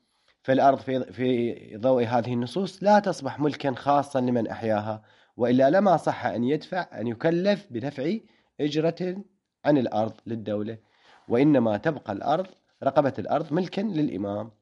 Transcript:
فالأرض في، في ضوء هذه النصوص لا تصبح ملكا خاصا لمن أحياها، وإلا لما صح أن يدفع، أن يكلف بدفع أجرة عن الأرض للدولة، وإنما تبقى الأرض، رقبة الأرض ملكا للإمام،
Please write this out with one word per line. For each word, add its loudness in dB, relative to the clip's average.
فالأرض 4
في، -4
في -2
ضوء 2
هذه 0
النصوص -6
لا 6
تصبح -4
ملكا -2
خاصا 0
لمن 0
أحياها، -4
وإلا 4
لما 4
صح -4
أن -2
يدفع، -4
أن -6
يكلف 0
بدفع -4
أجرة -2
عن 4
الأرض 0
للدولة، -6
وإنما 4
تبقى -4
الأرض، -2
رقبة 2
الأرض -2
ملكا -2
للإمام، -4